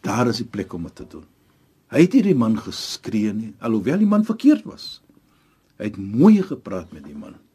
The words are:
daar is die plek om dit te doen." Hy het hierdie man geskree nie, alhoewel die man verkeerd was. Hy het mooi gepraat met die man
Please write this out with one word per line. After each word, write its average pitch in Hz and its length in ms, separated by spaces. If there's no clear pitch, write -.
daar 120 260
is 110 100
die 120 120
plek 101 240
om 85 100
dit 78 120
te 73 140
doen." 78 140
Hy 139 100
het 180 120
hierdie 202 220
man 113 220
geskree - 760
nie, 110 280
alhoewel 113 360
die 208 120
man 208 160
verkeerd 226 400
was. - 360
Hy 104 60
het 101 120
mooi 131 440
gepraat 92 520
met 71 120
die 73 100
man 71 200